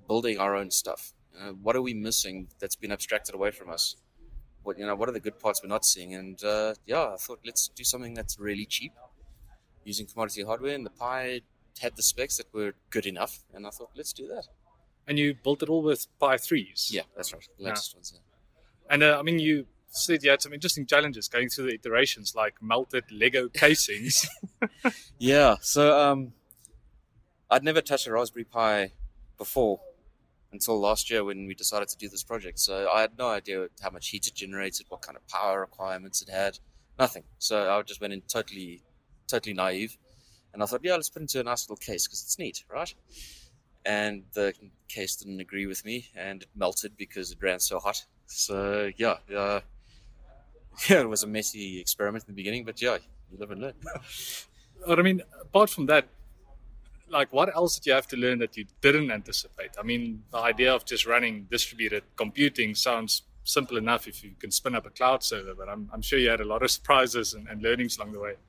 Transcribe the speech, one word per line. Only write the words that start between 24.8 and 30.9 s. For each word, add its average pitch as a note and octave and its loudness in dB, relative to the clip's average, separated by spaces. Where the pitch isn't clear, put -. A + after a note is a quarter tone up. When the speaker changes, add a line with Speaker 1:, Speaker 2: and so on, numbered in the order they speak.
Speaker 1:
Yeah, C3 8
so, D3 6
um, C#3 2
I'd C3 6
never D#3 4
touched C#3 0
a A#2 -4
Raspberry A#2 0
Pi G#2+ 2
before G#2+ 2
until G#2+ 0
last G#2 2